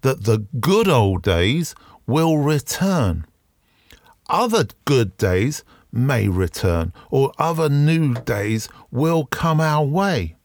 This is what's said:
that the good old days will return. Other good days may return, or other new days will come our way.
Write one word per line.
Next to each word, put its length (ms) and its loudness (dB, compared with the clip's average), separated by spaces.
that 240 -2
the 220 0
good 300 2
old 340 2
days 540 0
will 300 2
return. 880 -2
Other 380 2
good 320 0
days 460 0
may 340 0
return, 680 -2
or 300 0
other 300 0
new 460 2
days 540 -4
will 360 -2
come 340 -2
our 240 0
way. 500 -2